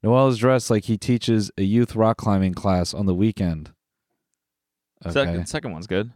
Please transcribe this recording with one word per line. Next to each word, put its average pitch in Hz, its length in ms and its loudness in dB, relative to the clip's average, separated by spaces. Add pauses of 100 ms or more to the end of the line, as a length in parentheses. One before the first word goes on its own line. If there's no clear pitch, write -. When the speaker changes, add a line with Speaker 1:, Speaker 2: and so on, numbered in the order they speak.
Speaker 1:
Noel 127 240 4
is 127 100 0
dressed 127 320 2
like 110 140 2
he 110 160 -2
teaches 113 580 0
a 98 60 0
youth 110 320 2
rock 110 220 2
climbing 95 360 0
class 90 400 -2
on 101 140 -4
the 90 80 0
weekend. 90 560 -2 (1300)
Okay. 85 100 -6
Speaker 2:
Second, 87 360 0
second 143 220 -8
one's 85 160 -12
good. 104 280 -2